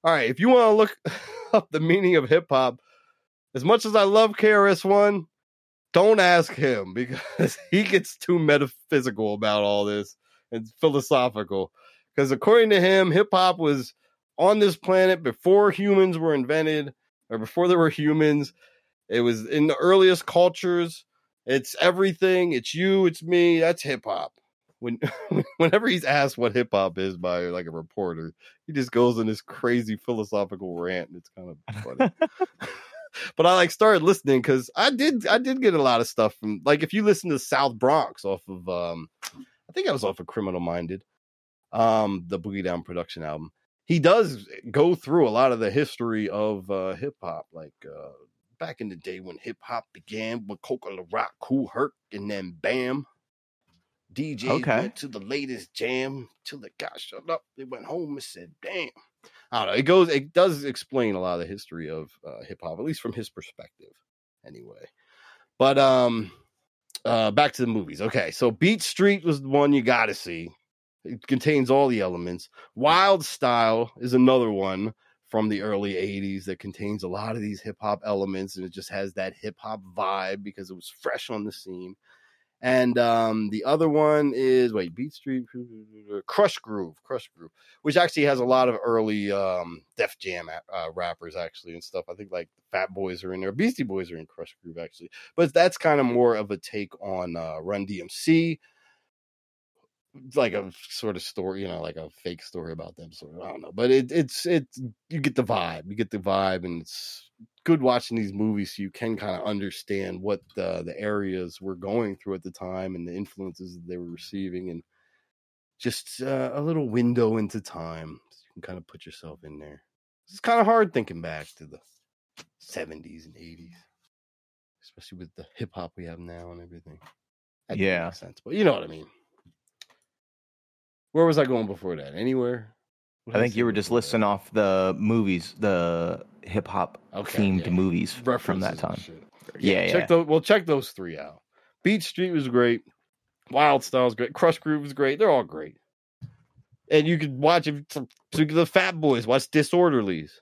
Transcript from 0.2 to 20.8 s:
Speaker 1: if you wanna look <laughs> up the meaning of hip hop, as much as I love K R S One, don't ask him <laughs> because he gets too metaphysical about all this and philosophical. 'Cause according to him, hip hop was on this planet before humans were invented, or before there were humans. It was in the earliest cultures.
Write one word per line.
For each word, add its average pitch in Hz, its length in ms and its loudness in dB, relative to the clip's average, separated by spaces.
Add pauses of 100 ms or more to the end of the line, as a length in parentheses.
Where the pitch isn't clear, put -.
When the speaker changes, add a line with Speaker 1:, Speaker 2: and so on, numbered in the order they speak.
Speaker 1:
if 131 120 -4
you 220 80 4
wanna 240 240 8
look 214 260 4 (260)
<laughs> - 280 -8
up - 180 4
the 156 80 -2
meaning 175 380 4
of 131 120 4
hip 165 220 4
hop, 131 300 2 (720)
as 127 100 -6
much 220 220 4
as 214 80 -4
I 214 80 6
love 214 340 6
K 214 140 4
R 202 160 6
S 185 180 2
One, 202 420 4 (680)
don't 208 260 6
ask 175 340 6
him 117 420 -2
<laughs> - 0 -
because 127 640 -4 (140)
he 202 140 4
gets 190 320 0
too 175 240 0
metaphysical 127 960 2
about 104 280 0
all 101 220 2
this 104 320 -4 (340)
and 113 180 -8 (120)
philosophical. 123 920 0 (460)
'Cause 135 160 2
according 220 380 6
to 196 100 6
him, 185 320 4
hip 196 200 4
hop 185 260 4
was 143 360 -2 (420)
on 196 220 6
this 196 180 4
planet 185 460 4
before 190 480 4
humans 190 480 2
were 160 160 2
invented, 151 580 0 (380)
or 113 80 -4
before 175 300 0
there 180 100 6
were 160 120 6
humans. 151 600 2 (560)
It 113 120 0
was 113 260 0
in 151 220 2
the 143 80 2
earliest 185 500 6
cultures. 175 800 0 (420)